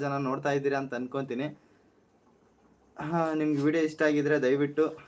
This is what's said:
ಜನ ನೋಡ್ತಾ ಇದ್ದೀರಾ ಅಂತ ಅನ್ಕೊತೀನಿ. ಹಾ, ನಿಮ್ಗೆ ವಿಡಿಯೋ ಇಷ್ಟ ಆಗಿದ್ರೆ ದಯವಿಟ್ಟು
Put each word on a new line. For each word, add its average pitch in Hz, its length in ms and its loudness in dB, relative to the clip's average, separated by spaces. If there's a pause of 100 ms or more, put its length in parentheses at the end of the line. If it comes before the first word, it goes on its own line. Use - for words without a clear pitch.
ಜನ 139 140 -2 (120)
ನೋಡ್ತಾ 139 280 0
ಇದ್ದೀರಾ 139 260 0
ಅಂತ 131 160 -8
ಅನ್ಕೊತೀನಿ. 135 480 -4 (1600)
ಹಾ, 165 120 2 (200)
ನಿಮ್ಗೆ 151 260 2
ವಿಡಿಯೋ 156 220 2
ಇಷ್ಟ 156 200 -8
ಆಗಿದ್ರೆ 147 280 2 (100)
ದಯವಿಟ್ಟು 143 380 2 (220)